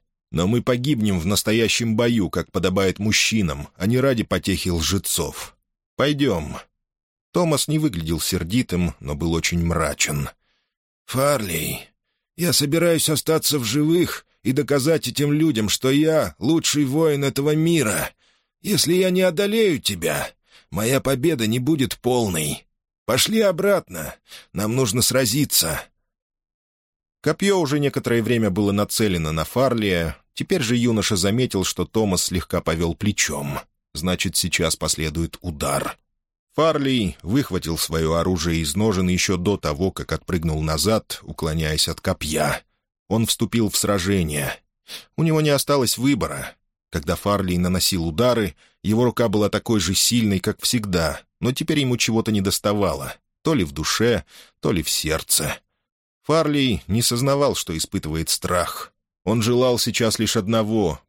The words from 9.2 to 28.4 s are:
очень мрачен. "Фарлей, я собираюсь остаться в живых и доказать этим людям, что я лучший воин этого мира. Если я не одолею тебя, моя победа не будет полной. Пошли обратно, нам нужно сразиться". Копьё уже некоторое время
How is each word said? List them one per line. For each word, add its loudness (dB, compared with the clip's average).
очень 0
мрачен. -2
"Фарлей, -2
я 0
собираюсь 2
остаться 0
в -4
живых 0
и 0
доказать 0
этим 0
людям, 2
что 0
я 2
лучший 2
воин 2
этого 0
мира. 2
Если 0
я 4
не 2
одолею 2
тебя, -4
моя 0
победа 0
не 0
будет 0
полной. -2
Пошли 2
обратно, 0
нам -2
нужно 2
сразиться". 0
Копьё 2
уже 2
некоторое 2
время 2